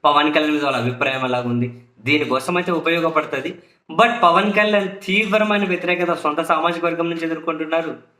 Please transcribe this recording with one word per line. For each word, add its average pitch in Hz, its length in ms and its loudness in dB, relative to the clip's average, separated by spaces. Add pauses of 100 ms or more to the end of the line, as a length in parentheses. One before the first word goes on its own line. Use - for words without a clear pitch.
పవన్ 147 280 4
కళ్యాణ్ 151 200 2
మీద 147 100 -2
వాళ్ళ 135 140 0
అభిప్రాయం 127 480 -2
ఎలాగుంది, 123 580 -2 (160)
దీనికోసం 135 580 0
అయితే 180 140 -2
ఉపయోగపడుతుంది. 160 760 -2 (420)
But 233 320 2
పవన్ 190 300 4
కళ్యాణ్ 208 360 2 (140)
తీవ్రమైన 208 640 2
వ్యతిరేకత 175 480 0
సొంత 156 280 -2
సామాజిక 165 440 0
వర్గం 170 240 -2
నుంచి 165 160 -4
ఎదుర్కొంటున్నారు. 160 720 -4 (220)